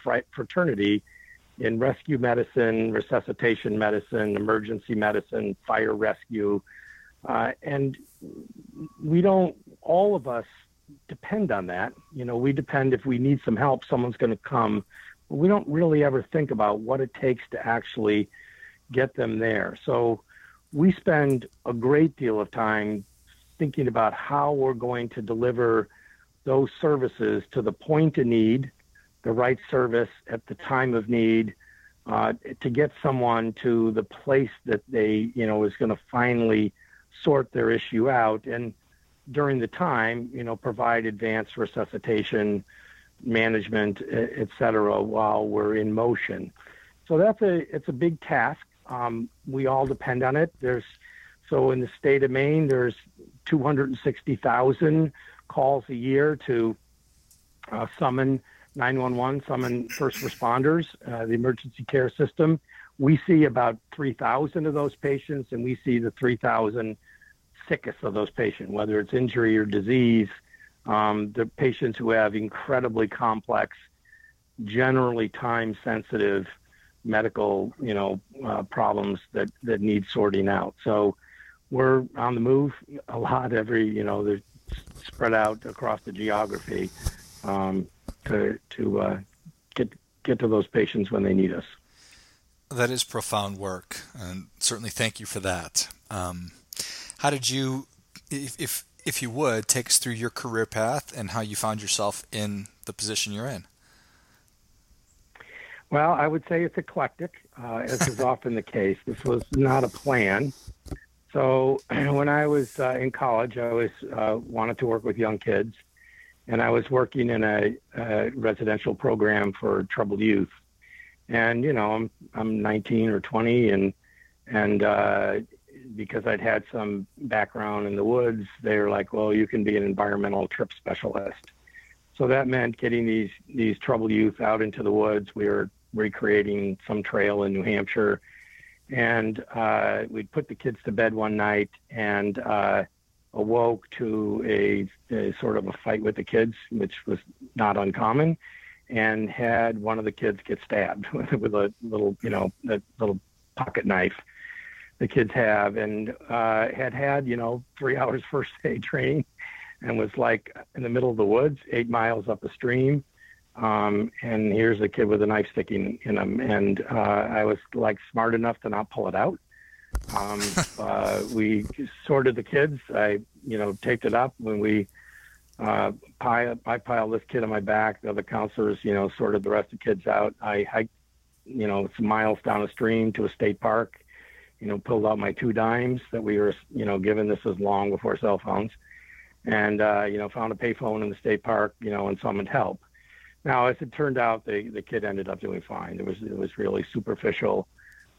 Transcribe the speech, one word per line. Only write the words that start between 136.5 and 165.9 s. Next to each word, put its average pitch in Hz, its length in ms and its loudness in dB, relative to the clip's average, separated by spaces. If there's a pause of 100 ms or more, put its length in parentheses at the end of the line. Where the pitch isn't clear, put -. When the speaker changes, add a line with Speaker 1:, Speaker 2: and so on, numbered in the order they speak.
Speaker 1:
some 107 160 -2
trail 101 400 0
in 98 100 0
New 95 100 -2
Hampshire, 104 580 0 (720)
and, 117 540 0 (100)
uh, 107 540 0
we'd 110 220 -8
put 151 180 -6
the 113 60 -12
kids 113 300 -6
to 117 80 -4
bed 110 220 2
one 107 220 0
night 104 340 2 (200)
and, 104 480 0
uh, 101 460 2 (500)
awoke 113 560 0
to 107 560 -2
a, 101 420 2 (260)
a 101 260 -2
sort 110 160 0
of 98 120 -2
a 95 40 -4 (120)
fight 110 180 0
with 107 140 0
the 101 80 -6
kids, 113 300 2 (160)
which 104 240 -2 (120)
was 104 120 -2 (360)
not 104 220 2
uncommon, 113 600 2 (520)
and 110 420 0
had 117 500 0
one 110 180 -2
of 107 60 -4
the 107 80 -2
kids 104 320 -2
get - 200 -4
stabbed 101 440 -2
<laughs> - 40 -16
with, - 200 -4
with 110 220 0
a 104 180 0 (100)
little, 107 400 0
you 110 80 -4
know, 98 200 0 (180)
a 113 120 0 (180)
little 104 220 -2 (360)
pocket - 280 -4
knife 92 300 2 (840)
the 117 100 0
kids 120 240 0
have, 104 440 2
and, 107 380 -4 (160)
uh, 113 440 2
had 127 200 -4
had, 139 320 0
you 120 100 -2
know, 120 260 -4 (160)
three 135 180 -2
<laughs> - 20 0
hours 127 320 -2
first 139 200 -2 (140)
aid - 180 -4
training, 139 420 0 (580)
and 117 160 -2
was, 110 180 -2
like, 117 400 0 (180)
in 135 80 -8
the 123 60 -4
middle 123 220 2
of 110 80 -2
the 107 60 4
woods, 127 340 4 (120)
eight 120 180 0
miles 113 400 0
up 107 160 -4
a - 80 -8
stream. 131 520 2 (520)
Um, 107 540 0 (120)
and 107 300 0
here's 110 280 4
a 104 80 2
kid - 160 0
with 104 180 4
a 104 40 4
knife 107 260 2
sticking 95 500 -4